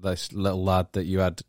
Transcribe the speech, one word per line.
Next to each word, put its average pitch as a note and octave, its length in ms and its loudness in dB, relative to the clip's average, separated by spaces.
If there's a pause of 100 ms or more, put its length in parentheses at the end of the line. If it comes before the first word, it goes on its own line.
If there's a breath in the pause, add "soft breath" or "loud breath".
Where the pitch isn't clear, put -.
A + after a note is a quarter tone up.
this F#2 320 -4
little F#2+ 300 0
lad F#2 300 4
that F#2+ 120 -2
you F#2 140 0
had F#2 300 0